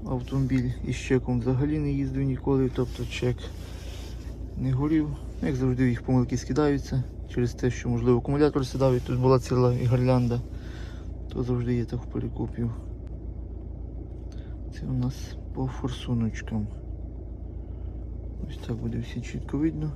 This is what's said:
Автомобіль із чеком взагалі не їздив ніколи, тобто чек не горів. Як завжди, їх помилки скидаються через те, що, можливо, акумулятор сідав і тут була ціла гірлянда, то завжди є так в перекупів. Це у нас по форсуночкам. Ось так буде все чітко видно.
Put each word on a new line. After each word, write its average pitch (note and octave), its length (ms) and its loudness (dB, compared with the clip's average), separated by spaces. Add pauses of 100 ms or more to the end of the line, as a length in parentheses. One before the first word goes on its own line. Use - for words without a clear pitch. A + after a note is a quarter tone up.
(100)
Автомобіль B2+ 600 2 (140)
із B2+ 120 -2
чеком B2 440 2
взагалі C3 380 2
не C#3+ 140 2
їздив C#3 300 0
ніколи, C3+ 520 4
тобто B2 300 0
чек B2 320 0 (1200)
не C3 160 0
горів. D3+ 360 4 (340)
Як C#3+ 140 2
завжди, B2+ 320 4
їх A#2 140 2
помилки B2+ 340 4
скидаються C3+ 680 2 (320)
через A#2+ 180 2
те, - 180 2
що, - 180 -4
можливо, A#2+ 300 6
акумулятор C#3+ 480 4
сідав C3 280 4
і B2 60 4
тут B2 200 0
була C3 200 8
ціла B2 320 4
гірлянда, B2 680 4 (920)
то - 100 -2
завжди B2 320 2
є A#2 100 2
так A#2+ 200 -4
в - 20 -10
перекупів. A#2+ 640 -4 (2000)
Це - 120 -8
у B2+ 60 -2
нас B2 220 0 (400)
по C3 120 -2
форсуночкам. A#2 1000 -2 (1800)
Ось - 180 -8
так A#2 100 -2
буде A#2 220 -2
все A#2+ 220 -6
чітко - 380 -6
видно. D#3 380 0